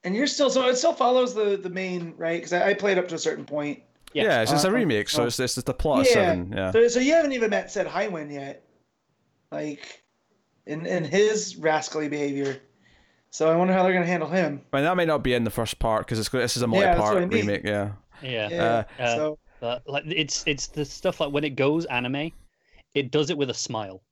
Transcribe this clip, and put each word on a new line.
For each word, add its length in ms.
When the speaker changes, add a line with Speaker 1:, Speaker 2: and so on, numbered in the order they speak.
Speaker 1:
and 120
you're 100
still, 240
so 180
it 100
still 160
follows 420
the, 220
the 120
main, 480
right? 240
'Cause 120
I, 160
I 40
played 240
up 120
to 60
a 40
certain 260
point. 380
Speaker 2:
Yeah. 100
Speaker 3:
Yeah, 180
it's 100
just 140
a 40
Speaker 1:
Uh, 20
Speaker 3:
remake, 380
so 140
Speaker 1:
uh, 40
Speaker 3:
it's, 120
it's 160
just 120
the 80
plot 260
of 60
Speaker 1:
Yeah. 60
Speaker 3:
seven, 380
yeah. 200
Speaker 1:
So, 160
so 120
you 140
haven't 200
even 180
met 200
Cid 140
Highwind 480
yet, 300
like, 520
in, 200
in 180
his 540
rascally 520
behavior. 480
So 200
I 40
wonder 180
how 100
they're 100
gonna 120
handle 240
him. 320
Speaker 3:
I 40
mean, 80
that 120
might 100
not 160
be 100
in 100
the 80
first 280
part, 280
'cause 120
it's, 100
this 280
is 60
a 40
Speaker 1:
Yeah, 280
that's 40
what 60
I 40
Speaker 3:
multi-part 100
Speaker 1:
mean. 160
Speaker 3:
remake, 160
yeah. 280
Speaker 2:
Yeah. 280
Speaker 1:
Yeah, 340
Speaker 3:
Uh, 20
Speaker 2:
Uh, 140
Speaker 1:
so 240
Speaker 2:
but, 280
like, 200
it's, 400
it's 200
the 180
stuff, 340
like, 120
when 120
it 80
goes 340
anime, 460
it 180
does 180
it 80
with 120
a 40
smile. 480